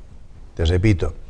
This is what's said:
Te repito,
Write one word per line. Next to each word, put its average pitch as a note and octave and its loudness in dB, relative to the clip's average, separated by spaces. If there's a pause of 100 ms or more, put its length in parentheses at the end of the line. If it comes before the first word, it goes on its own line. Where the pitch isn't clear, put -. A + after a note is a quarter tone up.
(540)
Te E2+ -2
repito, F2+ 2 (140)